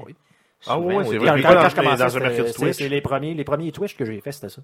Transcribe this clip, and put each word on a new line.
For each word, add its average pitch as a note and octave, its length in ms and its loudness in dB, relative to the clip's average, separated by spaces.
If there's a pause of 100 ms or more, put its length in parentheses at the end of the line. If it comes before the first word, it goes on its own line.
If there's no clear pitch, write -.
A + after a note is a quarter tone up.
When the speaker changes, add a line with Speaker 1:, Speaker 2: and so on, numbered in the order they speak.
Speaker 1:
Oui. D3+ 100 -20 (520)
Speaker 2:
Ah A#2+ 80 -2
Speaker 3:
Souvent, E3+ 140 -2
Speaker 2:
ouais, F#3+ 80 0
Speaker 3:
au G3+ 80 0
Speaker 2:
c'est A2+ 80 -2
Speaker 3:
début. G#2+ 80 -2
Speaker 2:
vrai. - 100 0
Speaker 1:
Quand, D3 60 4
Speaker 2:
Mais C3+ 60 2
Speaker 1:
quand, D#3+ 120 4
Speaker 2:
dans, F3 80 8
Speaker 1:
quand E3 80 6
je - 60 -6
commençais, C3+ 200 2
Speaker 2:
mais B2+ 80 2
dans B2 120 0
un B2+ 40 0
mercredi B2 160 0
Speaker 1:
c'était, A#2 160 -2
c'est, B2 140 -4
Speaker 2:
Twitch. C3+ 100 0
Speaker 1:
c'est C#3 140 -6
les C#3+ 100 -2
premiers, C#3 340 -4
les D3+ 100 -6
premiers D3 280 -4
Twitch G3 240 -8
que C#3 80 -6
j'ai A2 160 -8
fait, C#3+ 120 -10
c'était G#2 180 -14
ça. - 140 -20